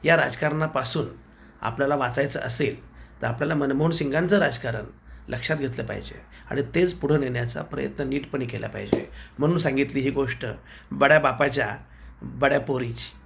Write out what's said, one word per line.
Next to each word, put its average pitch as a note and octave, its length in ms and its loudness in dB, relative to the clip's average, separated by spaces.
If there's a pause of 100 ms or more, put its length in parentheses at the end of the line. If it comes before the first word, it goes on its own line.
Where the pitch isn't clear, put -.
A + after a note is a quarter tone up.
या E3 120 6
राजकारणापासून D3+ 880 0 (560)
आपल्याला C3+ 340 0
वाचायचं C3 440 0
असेल - 440 -4 (380)
तर A#2+ 40 -2
आपल्याला C#3+ 280 -2
मनमोहन C#3+ 360 2
सिंगांचं E3 480 2
राजकारण B2 460 0 (440)
लक्षात B2+ 280 -2
घेतलं C3 280 -4
पाहिजे G#2+ 360 -8 (300)
आणि B2+ 120 0 (120)
तेच F3+ 200 4
पुढं D3 260 2
नेण्याचा B2 420 -2
प्रयत्न C3+ 460 -4
नीटपणे C#3 360 -2
केला A2+ 220 -6
पाहिजे. G2+ 440 -2 (280)
म्हणून D#3+ 200 4
सांगितली C#3 420 2
ही C3+ 100 2
गोष्ट B2+ 360 -2 (440)
बड्या C#3 280 6
बापाच्या B2 580 2 (460)
बड्या C#3 380 2
पोरीची. B2 520 -4 (140)